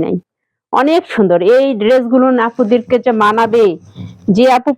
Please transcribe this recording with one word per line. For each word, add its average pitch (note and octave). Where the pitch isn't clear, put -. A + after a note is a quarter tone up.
নাই, -
অনেক D#4
সুন্দর। F3+
এই C4+
ড্রেসগুলো B3
আপুদেরকে A#3+
যে B3
মানাবে, A3+
যে A#3
আপু B3+